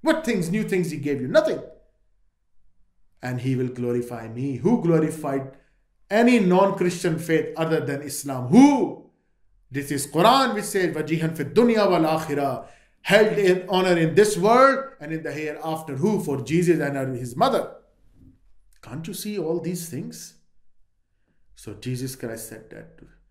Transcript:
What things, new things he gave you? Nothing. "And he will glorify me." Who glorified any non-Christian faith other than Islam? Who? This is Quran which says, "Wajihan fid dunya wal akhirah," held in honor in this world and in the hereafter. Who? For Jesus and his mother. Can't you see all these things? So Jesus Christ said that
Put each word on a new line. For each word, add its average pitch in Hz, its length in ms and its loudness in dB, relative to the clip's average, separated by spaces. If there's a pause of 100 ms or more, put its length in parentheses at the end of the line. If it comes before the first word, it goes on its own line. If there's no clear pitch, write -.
What 320 240 0
things, 185 240 -2
new 208 220 -2
things 175 200 -2
he 151 60 -8
gave 135 240 -4
you? 127 80 -6
Nothing. 175 320 2 (1600)
"And 123 180 -6
he 127 160 -2
will 127 140 -2
glorify 120 580 -6
me." 127 300 -8
Who 214 240 2
glorified 151 720 0 (540)
any 233 320 4
non-Christian 180 760 2
faith 156 380 -2
other 160 240 -2
than 135 220 -6
Islam? 131 480 -8
Who? 254 500 6 (720)
This 139 200 -8
is 139 140 -4 (100)
Quran 233 400 4
which 208 100 -6
says, 180 300 -2
"Wajihan 160 420 -4
fid - 220 -6
dunya 220 340 4
wal 160 120 4 (120)
akhirah," 143 500 -4 (460)
held 208 260 4
in 180 300 4
honor 185 280 2
in 160 160 2
this 208 240 4
world 254 460 4 (160)
and 160 140 -10
in 156 100 -8
the 151 80 -8
hereafter. 156 640 -8
Who? 185 300 0
For 135 160 -4
Jesus 160 380 2
and 135 360 -4
his 120 200 -10
mother. 226 280 0 (1200)
Can't 160 240 -12
you 202 80 -10
see 208 240 -8
all 165 200 -2
these 175 300 -6
things? - 460 -12 (1200)
So - 180 -16 (140)
Jesus 127 280 -8
Christ 117 340 -12
said - 220 -18
that - 280 -20 (320)